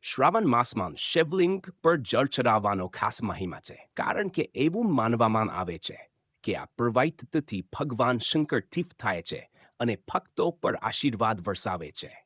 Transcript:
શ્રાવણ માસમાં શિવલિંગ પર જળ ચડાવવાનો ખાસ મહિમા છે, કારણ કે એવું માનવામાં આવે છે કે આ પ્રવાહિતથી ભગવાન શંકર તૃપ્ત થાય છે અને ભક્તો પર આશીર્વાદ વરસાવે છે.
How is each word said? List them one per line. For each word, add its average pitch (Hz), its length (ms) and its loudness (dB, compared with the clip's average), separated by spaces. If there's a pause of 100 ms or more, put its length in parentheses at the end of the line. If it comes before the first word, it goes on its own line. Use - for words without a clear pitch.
શ્રાવણ 180 440 4
માસમાં 113 500 2
શિવલિંગ 175 680 2 (180)
પર 165 140 6
જળ 127 280 2
ચડાવવાનો 104 640 2
ખાસ - 360 -2
મહિમા 90 360 -4
છે, - 380 -16
કારણ - 300 -2
કે - 280 -4
એવું 170 400 2
માનવામાં 110 580 2
આવે 87 240 -6
છે - 320 -12 (340)
કે - 120 -2
આ - 100 -10
પ્રવાહિતથી 123 960 -2
ભગવાન 123 560 -2
શંકર 147 420 0
તૃપ્ત - 400 -6
થાય 90 220 -4
છે - 300 -8 (280)
અને 117 160 2
ભક્તો - 560 -2
પર - 240 0
આશીર્વાદ 110 720 -2
વરસાવે 90 440 -4
છે. - 340 -12